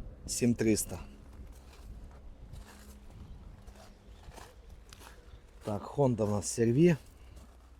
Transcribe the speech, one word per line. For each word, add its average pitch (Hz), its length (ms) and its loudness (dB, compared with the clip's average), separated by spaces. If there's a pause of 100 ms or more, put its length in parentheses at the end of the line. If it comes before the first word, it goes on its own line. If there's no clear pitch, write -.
(280)
сім 120 260 2
триста. 107 460 2 (4000)
Так, 104 340 -4
Honda 123 280 4
в 104 40 4
нас, 104 180 0
Серві. 131 480 6 (840)